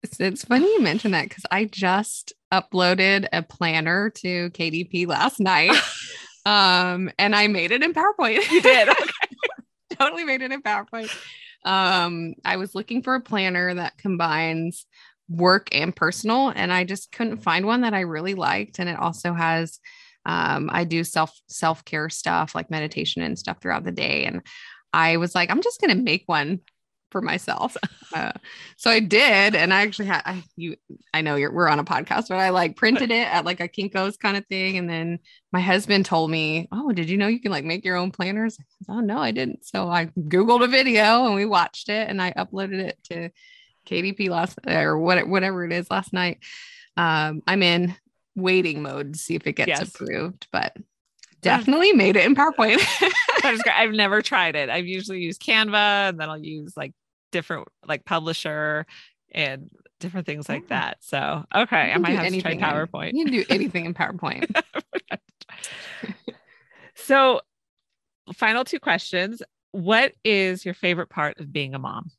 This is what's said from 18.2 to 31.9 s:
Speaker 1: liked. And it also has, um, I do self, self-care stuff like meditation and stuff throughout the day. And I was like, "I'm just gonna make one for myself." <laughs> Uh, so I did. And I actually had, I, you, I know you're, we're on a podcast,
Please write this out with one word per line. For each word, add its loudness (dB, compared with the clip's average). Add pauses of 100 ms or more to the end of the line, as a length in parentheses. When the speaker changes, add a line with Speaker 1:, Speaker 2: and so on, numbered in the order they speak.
Speaker 1:
liked. -2
And -2
it -6
also -4
has, -2 (460)
um, -2
I 0
do -2
self, -2 (120)
self-care -4
stuff -2
like -8
meditation -4
and -6
stuff -8
throughout -4
the -6
day. -2
And -6 (520)
I 4
was -2
like, 2
"I'm 0
just -4
gonna 4
make 0
one -2 (500)
for -4
myself." -4
<laughs> -6 (240)
Uh, -4 (440)
so -2
I 4
did. 6
And 2
I 4
actually -4
had, -2
I, -8 (120)
you, -10 (360)
I 0
know 0
you're, 0
we're 4
on 6
a 0
podcast, -2